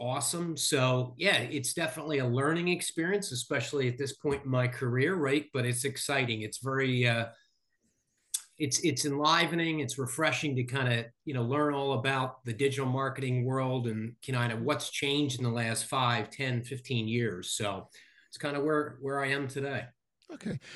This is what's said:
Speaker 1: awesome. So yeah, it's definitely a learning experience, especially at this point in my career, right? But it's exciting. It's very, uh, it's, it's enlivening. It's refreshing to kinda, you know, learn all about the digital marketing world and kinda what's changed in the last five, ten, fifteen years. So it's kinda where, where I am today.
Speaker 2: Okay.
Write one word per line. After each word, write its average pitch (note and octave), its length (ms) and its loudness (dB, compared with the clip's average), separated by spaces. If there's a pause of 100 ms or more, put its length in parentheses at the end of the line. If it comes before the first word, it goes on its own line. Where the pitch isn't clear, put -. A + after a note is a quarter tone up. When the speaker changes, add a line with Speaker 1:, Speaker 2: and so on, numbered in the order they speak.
Speaker 1:
awesome. C#3+ 560 -2
So B2+ 600 2
yeah, E3+ 200 4
it's B2 360 -4
definitely D#3 440 -2
a C3 80 2
learning D3+ 420 2
experience, F3+ 640 0
especially C3 560 -2
at A#2+ 100 -4
this C#3 160 -4
point C#3 300 -2
in C3 60 -4
my B2+ 180 4
career, B2+ 460 2
right? D3 380 2
But B2 140 0
it's B2 180 0
exciting. C3 580 0
It's A2 160 -8
very, C3 480 2
uh, A#2 200 2 (1300)
it's, C#3+ 240 0
it's D3 240 0
enlivening. D#3+ 760 2
It's - 180 -4
refreshing C#3+ 580 0
to B2+ 80 2
kinda, B2 420 0 (180)
you D3 100 -6
know, B2 100 0
learn D3 300 2
all C#3 180 0
about C3 520 -2
the A#2+ 80 -4
digital C3+ 340 2
marketing B2+ 580 0
world C3 420 0
and A2 360 -4
kinda A#2+ 340 0
what's C#3+ 340 -2
changed C#3+ 480 0
in B2+ 60 -2
the A#2+ 60 2
last A2+ 360 0
five, A#2+ 440 2
ten, B2+ 340 -2
fifteen A#2+ 420 -4
years. A2 440 -2
So G2 380 -4 (400)
it's - 100 -16
kinda C#3+ 220 -4
where, D3+ 400 0
where C#3 220 -2
I C3+ 60 0
am C#3 200 0
today. C3+ 360 -4 (480)
Speaker 2:
Okay. - 260 -6 (180)